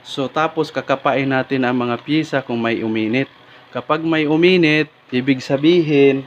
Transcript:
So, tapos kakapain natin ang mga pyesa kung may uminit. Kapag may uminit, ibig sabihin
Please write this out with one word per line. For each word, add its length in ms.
So, 320
tapos 400
kakapain 560
natin 400
ang 80
mga 240
pyesa 400
kung 160
may 240
uminit. 480
Kapag 320
may 240
uminit, 640
ibig 320
sabihin 840